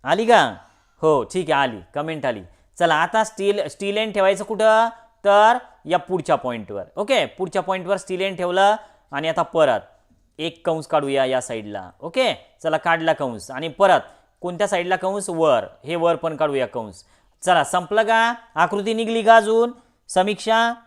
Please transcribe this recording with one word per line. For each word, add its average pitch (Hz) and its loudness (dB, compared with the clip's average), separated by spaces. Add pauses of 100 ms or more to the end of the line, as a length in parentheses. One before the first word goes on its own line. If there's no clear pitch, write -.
आली 185 0
का? 165 4 (480)
हो, 151 2
ठीक 175 -6
आहे, 143 2
आली, 113 -4 (140)
कमेंट 151 -6
आली. 110 -4 (360)
चला, 165 2
आता 175 0
स्टील, 202 -2
स्टील 202 -6
एंड 214 -4
ठेवायचं 196 2
कुठं? 220 2 (360)
तर 214 6 (260)
या 170 0
पुढच्या 175 -2
पॉइंटवर. 110 -8 (120)
ओके, 208 0
पुढच्या 185 -6
पॉइंटवर 190 -4
स्टील 185 -8
एंड 190 -4
ठेवलं 190 2 (360)
आणि 147 -4
आता 160 -2
परत 143 2 (580)
एक 165 -8
कंस 160 -4
काढूया 139 0
या 131 0
साईडला. 104 -10 (100)
ओके, 185 -2 (280)
चला, 160 -2
काढला 165 0
कंस 127 -6
आणि 139 -8
परत 180 4 (400)
कोणत्या 180 -4
साईडला 180 -2
कंस? 190 -4
वर, 156 2 (200)
हे 165 -6
वर 170 2
पण 165 -6
काढूया 139 -2
कंस. 110 -10 (380)
चला, 175 4
संपलं 180 -2
का? 226 2 (200)
आकृती 202 0
निघली 226 -2
का 226 8
अजून? 226 2 (360)
समीक्षा? 220 0 (120)